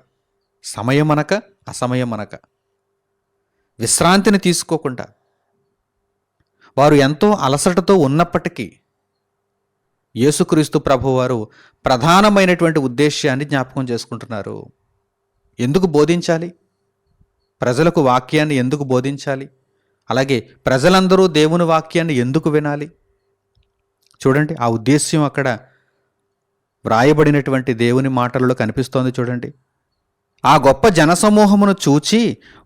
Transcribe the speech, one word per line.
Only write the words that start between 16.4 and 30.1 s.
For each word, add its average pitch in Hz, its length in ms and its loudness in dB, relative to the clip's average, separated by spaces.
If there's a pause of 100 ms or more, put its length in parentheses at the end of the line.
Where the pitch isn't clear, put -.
ప్రజలకు 160 380 0
వాక్యాన్ని 143 540 0
ఎందుకు 135 300 -2
బోధించాలి? 135 640 -6 (600)
అలాగే 131 300 0
ప్రజలందరూ 185 840 0
దేవుని 156 380 2
వాక్యాన్ని 160 500 -2
ఎందుకు 131 360 -2
వినాలి? 147 400 -4 (1400)
చూడండి, 151 340 0
ఆ 120 80 0
ఉద్దేశ్యం 131 540 0
అక్కడ 131 360 -4 (1300)
వ్రాయబడినటువంటి 135 880 0
దేవుని 120 340 0
మాటలలో 127 460 -2
కనిపిస్తోంది 127 680 -4
చూడండి. 123 340 -8 (880)